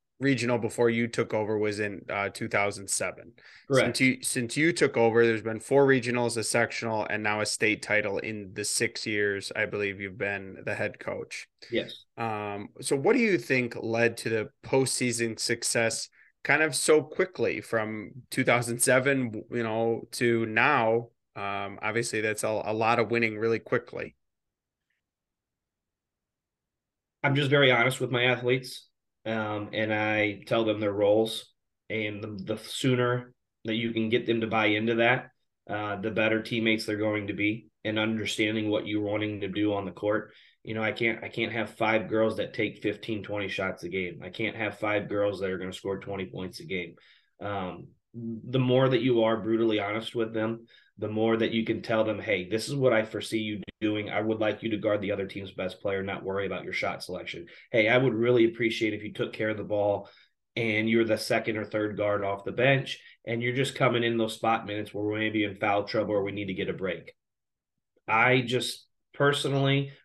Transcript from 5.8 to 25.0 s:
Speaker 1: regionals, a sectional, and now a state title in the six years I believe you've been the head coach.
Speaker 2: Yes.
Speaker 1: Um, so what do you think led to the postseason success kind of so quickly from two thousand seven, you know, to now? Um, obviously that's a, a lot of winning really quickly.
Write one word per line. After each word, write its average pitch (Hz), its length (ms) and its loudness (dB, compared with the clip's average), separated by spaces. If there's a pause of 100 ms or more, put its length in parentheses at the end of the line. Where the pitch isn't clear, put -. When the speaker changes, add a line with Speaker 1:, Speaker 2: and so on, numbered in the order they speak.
Speaker 1:
regionals, 120 500 2
a 110 60 0
sectional, 113 680 0
and 107 140 -4
now 107 180 0
a 107 60 0
state - 360 0
title 104 360 0
in 104 340 -8
the 101 120 -6
six - 420 -4
years 104 480 -2
I 107 120 0
believe 101 340 -4
you've 95 180 -10
been 98 460 -6
the 107 100 -6
head 104 240 -4
coach. - 480 -10 (240)
Speaker 2:
Yes. - 340 -4 (120)
Speaker 1:
Um, 104 540 -6 (100)
so - 160 -2
what 156 160 4
do 247 80 4
you 202 180 2
think 123 420 0
led 117 360 2
to - 120 -6
the 110 220 -2 (140)
postseason 120 760 0
success 113 720 0 (340)
kind 147 200 4
of 151 120 0
so 156 260 6
quickly 131 600 -2
from 110 500 -4 (180)
two - 140 0
thousand 120 380 2
seven, 127 720 2
you 120 100 -2
know, 113 500 -2
to 117 340 2
now? 117 640 4 (260)
Um, 101 440 -6
obviously 110 420 -2
that's 107 200 -2
a, 110 60 0
a 107 260 -2
lot 113 240 4
of 110 140 2
winning 113 260 0
really 113 220 0
quickly. - 560 -6 (3000)